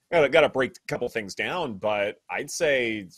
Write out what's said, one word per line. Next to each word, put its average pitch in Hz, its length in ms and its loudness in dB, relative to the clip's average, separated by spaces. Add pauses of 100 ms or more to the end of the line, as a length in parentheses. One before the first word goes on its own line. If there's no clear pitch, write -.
(120)
Gotta, 160 180 6
gotta 147 200 6
break 131 220 0
a - 160 -20
couple 123 220 -4
things 101 260 -6
down, 131 420 -4
but 104 380 -2 (160)
I'd 120 180 -8
say, 120 580 0 (100)